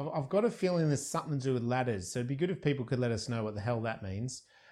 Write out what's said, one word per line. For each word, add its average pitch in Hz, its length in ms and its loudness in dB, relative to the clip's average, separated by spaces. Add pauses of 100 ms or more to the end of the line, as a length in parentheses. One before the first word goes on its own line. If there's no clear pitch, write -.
(140)
I've, 156 100 0
I've 131 60 -6
got 202 140 4
a 233 80 4
feeling 175 360 2
there's 143 180 2
something 156 340 -2
to 123 60 -6
do 135 80 2
with 120 100 0
ladders. 120 480 0
So 127 80 -2
it'd 123 80 -2
be 139 80 -2
good 170 140 0
if 185 140 -4
people 135 200 2
could 120 160 0
let 123 120 2
us 110 180 -2
know 117 140 0
what 107 100 -2
the 104 80 -6
hell 120 200 0
that 113 220 -2
means. 101 380 -4 (300)